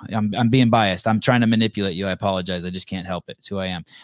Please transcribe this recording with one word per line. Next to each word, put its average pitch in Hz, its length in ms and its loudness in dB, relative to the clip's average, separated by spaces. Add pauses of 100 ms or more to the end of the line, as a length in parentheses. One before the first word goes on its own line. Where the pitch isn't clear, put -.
(120)
I'm, 107 240 -2
I'm 117 120 2
being 123 220 4
biased. 104 360 2
I'm 110 140 4
trying 123 220 4
to 113 40 4
manipulate 107 480 0
you. 95 120 -4
I 95 60 -2
apologize. 92 520 -2
I 90 60 -8
just 92 180 -10
can't 90 180 -8
help 90 220 -8
it. - 120 -16
It's - 80 -18
who 101 100 -8
I 95 80 -4
am. 90 180 -8 (200)